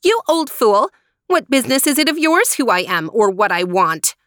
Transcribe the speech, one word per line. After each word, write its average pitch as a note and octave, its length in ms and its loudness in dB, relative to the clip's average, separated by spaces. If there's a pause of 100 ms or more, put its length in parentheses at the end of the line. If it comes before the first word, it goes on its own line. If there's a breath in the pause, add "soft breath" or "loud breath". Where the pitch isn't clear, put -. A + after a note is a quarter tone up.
You A4+ 220 2
old D#4+ 240 0
fool! G#3+ 400 2 (380)
What F4 200 -2
business C4+ 380 0
is D4 100 0
it D4+ 120 0
of D#4 100 -2
yours D#4+ 360 0
who B3+ 160 -2
I F3+ 100 2
am E3+ 320 -4
or G#3 180 2
what F#3+ 220 0
I F3 100 -2
want? F3 540 -2 (100)